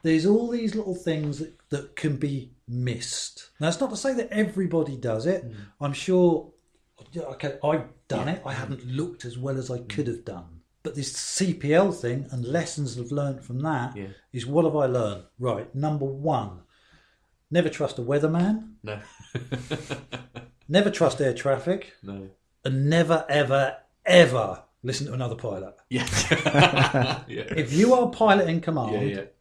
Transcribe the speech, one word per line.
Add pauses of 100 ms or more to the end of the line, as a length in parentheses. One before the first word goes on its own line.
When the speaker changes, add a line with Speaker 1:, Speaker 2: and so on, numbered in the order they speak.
Speaker 1:
There's
all
these
little
things
that, (140)
that
can
be (140)
missed. (100)
Now,
it's
not
to
say
that
everybody
does
it.
Speaker 2:
Mm. (280)
Speaker 1:
I'm
sure, (640)
okay,
I've (180)
done
Speaker 2:
Yeah.
Speaker 1:
it.
I
Speaker 2:
Mm.
Speaker 1:
haven't
looked
as
well
as
I
could
Speaker 2:
Mm.
Speaker 1:
have
done. (200)
But
this
C
P
L
thing
and
lessons
I've
learned
from
that
Speaker 2:
Yeah. (240)
Speaker 1:
is
what
have
I
learned? (140)
Right,
number
one, (880)
never
trust
a
weatherman.
Speaker 2:
No. (320)
<laughs> (840)
Speaker 1:
Never
trust
air
traffic. (100)
Speaker 2:
No. (360)
Speaker 1:
And
never,
ever, (280)
ever (200)
listen
to
another
pilot. (140)
Speaker 2:
Yeah. (1200)
<laughs>
Yeah. (120)
Speaker 1:
If
you
are
pilot
in
command,
Speaker 2:
Yeah,
yeah. (180)